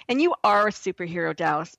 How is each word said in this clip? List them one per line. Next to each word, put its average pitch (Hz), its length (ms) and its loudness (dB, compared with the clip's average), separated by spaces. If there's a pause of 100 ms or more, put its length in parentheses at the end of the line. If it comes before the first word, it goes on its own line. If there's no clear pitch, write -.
And 262 140 0
you 349 120 2 (100)
are 208 260 4
a - 20 -2
superhero, 170 640 -6
Dallas. 160 440 -2